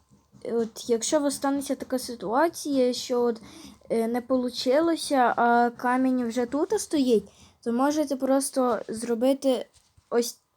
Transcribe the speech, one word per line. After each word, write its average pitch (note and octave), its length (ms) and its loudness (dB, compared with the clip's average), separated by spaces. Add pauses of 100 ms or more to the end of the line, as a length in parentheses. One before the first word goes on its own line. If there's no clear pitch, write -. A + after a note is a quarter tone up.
(520)
от A3+ 380 -4
якщо A#3 300 0
у C#4+ 40 0
вас C#4 120 0
станеться C#4 400 -4
така - 240 -6
ситуація, B3+ 960 -2
що A#3+ 280 -2
от, A#3 200 0 (480)
е, A3+ 180 0
не A#3+ 140 -2
получилося, C4 1160 2
а A#3+ 320 4
камінь B3+ 580 0
вже A#3+ 180 -2
тут E4+ 360 -2
стоїть, B3 480 2 (340)
то A#3 100 -2
можете C#4+ 420 0
просто C4 720 0
зробити A#3+ 800 0 (440)
ось, A#3+ 300 -2 (180)